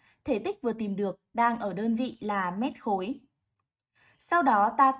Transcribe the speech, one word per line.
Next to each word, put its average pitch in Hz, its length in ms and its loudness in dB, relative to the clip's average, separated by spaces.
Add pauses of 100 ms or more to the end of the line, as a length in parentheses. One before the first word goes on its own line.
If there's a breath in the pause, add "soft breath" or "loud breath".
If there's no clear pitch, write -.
(240 soft breath)
Thể 220 140 -2
tích 381 240 -6
vừa 233 100 -2
tìm 208 240 -4
được 190 240 -4 (140)
đang 233 240 2
ở 202 140 -6
đơn 220 220 -2
vị 247 260 -4
là 196 300 -2
mét 214 300 -6
khối. 202 400 -4 (1000 soft breath)
Sau 349 240 0
đó 226 360 4
ta 269 220 6